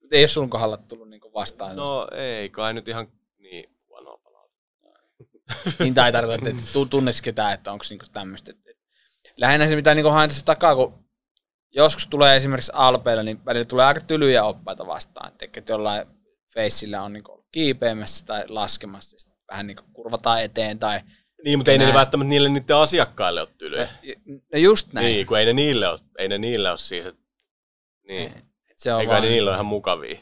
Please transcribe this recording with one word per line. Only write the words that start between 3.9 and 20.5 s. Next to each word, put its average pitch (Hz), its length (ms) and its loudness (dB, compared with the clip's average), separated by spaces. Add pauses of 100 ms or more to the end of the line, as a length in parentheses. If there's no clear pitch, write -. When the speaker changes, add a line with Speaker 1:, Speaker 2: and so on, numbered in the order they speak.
Speaker 2:
palautetta. - 720 -20 (960)
Speaker 1:
Niin, 127 100 0
tai 120 180 4
tarkoitan, 117 360 -2
että 120 140 -8 (100)
tu-, 139 140 0
tunnes 131 360 -2
ketään, 107 320 -4
että 98 180 -12
onks - 180 -14
niinku 101 220 -20
tämmöstä. 95 380 -16
Et, - 160 -20
et - 120 -20 (580)
lähinnä 143 320 2
se, 156 80 2
mitä 151 180 4
niinku 151 160 4
haen 151 200 4
tässä 139 140 -8
takaa, 160 300 2
kun 127 300 -2 (680)
joskus 147 360 2
tulee 143 300 6
esimerkiksi 135 380 -2
Alpeilla, 123 480 2
niin 110 220 -8
välillä 120 200 -2
tulee 127 220 2
aika 143 140 2
tylyjä 139 440 2
oppaita 95 420 -8
vastaan. - 460 -12
Et - 100 -20
ehkä - 260 -18
jollain 107 380 -4 (480)
feissillä 104 480 -2
on 101 100 -12
niinku 104 200 -20
ollut - 200 -20
kiipeämässä 123 760 -2
tai 104 220 -8
laskemassa, 101 680 -8
ja - 40 -20
sit - 120 -20 (180)
vähän 98 160 -12
niinku 98 160 -18 (100)
kurvataan 117 500 -2
eteen 107 360 -6